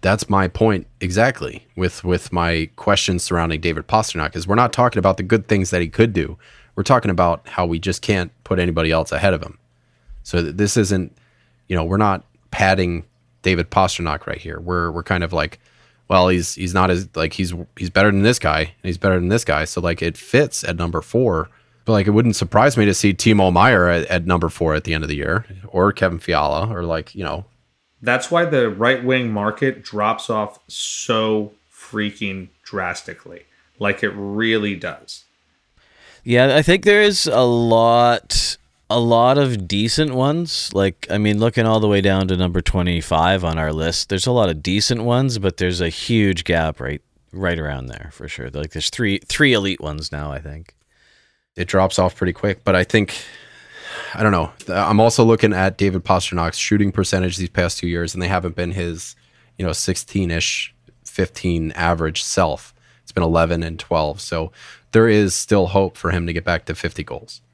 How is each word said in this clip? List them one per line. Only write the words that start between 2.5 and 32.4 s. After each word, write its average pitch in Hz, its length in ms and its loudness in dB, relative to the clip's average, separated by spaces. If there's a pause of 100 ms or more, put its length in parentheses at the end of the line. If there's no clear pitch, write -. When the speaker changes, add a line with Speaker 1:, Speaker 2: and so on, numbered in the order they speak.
Speaker 1:
questions 98 460 0
surrounding 82 380 -2
David 80 280 -2
Pastrnak, 90 480 0
is 85 100 -8
we're 98 80 2
not 117 180 2
talking - 260 0
about 95 180 4
the 101 60 -6
good 98 260 0
things 98 220 2
that 90 100 0
he 85 80 -2
could 113 240 4
do. 85 260 -4 (380)
We're 98 60 -4
talking 120 280 2
about 85 360 0
how - 180 -2
we 85 140 -2
just 87 240 -4
can't 92 300 -2 (100)
put 95 160 -2
anybody 82 320 0
else 80 220 0
ahead 92 200 2
of 78 100 -2
him. - 160 -14 (640)
So 87 200 -2
th-, 80 140 -4
this 104 200 0
isn't, 95 400 0 (520)
you 92 80 -2
know, 80 80 0
we're 90 120 0
not 101 280 2 (260)
padding 92 540 2 (380)
David 87 280 0
Pastrnak 87 560 0
right - 120 -10
here. 80 220 -12
We're, 85 300 -4
we're 85 120 -8
kind 87 220 0
of 85 80 -6
like, 78 280 -4 (480)
well, 92 200 4
he's, 90 260 0
he's 90 200 -6
not 92 160 4
as, 90 240 -2
like, 80 180 -2
he's, 90 220 -4 (240)
he's 90 120 -6
better 101 200 6
than 98 120 2
this 117 160 4
guy, 78 220 0
and 80 120 -4 (100)
he's 85 160 -6
better 95 200 2
than 87 100 -2
this 113 160 0
guy. 76 200 0
So, - 160 -8
like, 85 220 -2
it 82 160 -4
fits - 460 0
at 87 120 -4
number 82 240 -2
four. 101 480 0 (380)
But, 113 60 2
like, 101 140 4
it 104 40 2
wouldn't 110 260 4
surprise 117 400 2
me 110 80 4
to 101 80 4
see 98 220 2
Timo 101 360 4
Meier 90 380 6
at, 85 200 0
at 85 180 -2
number 87 240 2
four 80 240 -2
at 78 100 -2
the 85 80 -4
end 78 100 -2
of 76 60 -6
the 76 80 -4
year, 73 300 -2 (220)
or 95 240 2
Kevin 87 260 0
Fiala, 78 520 -2
or, 90 120 -6
like, 82 320 -6
you 98 100 -10
know. 80 220 -8 (560)
Speaker 2:
That's 123 280 -2
why 170 140 2
the 135 240 0
right 120 340 0
wing 123 300 0
market 110 500 -2
drops 107 460 -4
off 107 300 -4 (100)
so 110 840 -2 (200)
freaking 101 760 -8 (140)